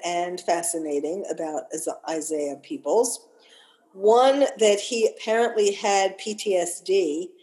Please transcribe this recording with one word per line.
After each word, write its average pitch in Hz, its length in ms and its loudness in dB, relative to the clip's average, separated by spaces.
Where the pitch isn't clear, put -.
and 175 340 -4
fascinating 160 920 -2
about 156 320 -6
Isa-, 156 240 -6
Isaiah 147 460 -4
Peoples. 160 680 -2
One, 240 460 6
that 208 220 4
he 226 280 0
apparently 220 640 0
had 196 460 0
P 214 160 -6
T 208 220 0
S 170 260 -2
D 180 480 0